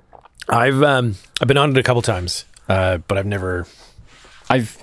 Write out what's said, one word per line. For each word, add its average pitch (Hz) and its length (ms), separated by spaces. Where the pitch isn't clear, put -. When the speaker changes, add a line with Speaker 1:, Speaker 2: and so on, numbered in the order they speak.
Speaker 1:
I've, 131 340
um, 127 340
I've 127 80
been 135 100
on 147 120
it 131 80
a 127 40
couple 120 200
times, 92 420
uh, 92 300
but 98 200
I've 98 80
never 92 400
Speaker 2:
I've, 127 340